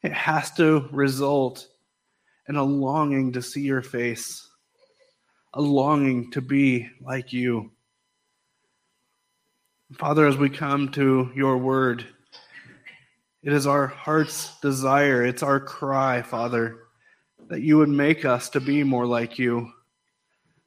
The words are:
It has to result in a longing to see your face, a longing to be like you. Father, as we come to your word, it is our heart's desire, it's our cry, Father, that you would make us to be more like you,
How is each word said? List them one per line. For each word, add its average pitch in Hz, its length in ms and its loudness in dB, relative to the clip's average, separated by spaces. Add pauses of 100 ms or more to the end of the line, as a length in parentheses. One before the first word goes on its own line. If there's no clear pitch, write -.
It 156 100 -4
has 156 440 -2
to 156 360 4
result 139 720 0 (840)
in 143 60 -4
a 143 60 0
longing 139 720 0
to 123 80 -6
see 139 220 -10
your 135 180 -2
face, 120 640 -8 (1080)
a - 80 -6
longing 139 720 0
to 139 100 -6
be 131 480 0 (100)
like 131 320 -10
you. 120 400 -2 (2250)
Father, 151 300 4
as 139 100 4
we 139 140 2
come 143 400 -2
to 131 440 2
your 135 220 0
word, 127 480 0 (1400)
it 143 120 -2
is 143 120 2
our 143 200 2
heart's - 760 -4
desire, 135 640 2
it's 123 180 -2
our 139 180 2
cry, 135 600 -2
Father, 117 600 -4 (680)
that - 100 -6
you 151 160 6
would 151 140 6
make 143 340 2
us 123 240 0
to - 100 -2
be 139 240 0
more 131 220 0
like 117 340 -2
you, 120 320 -2 (960)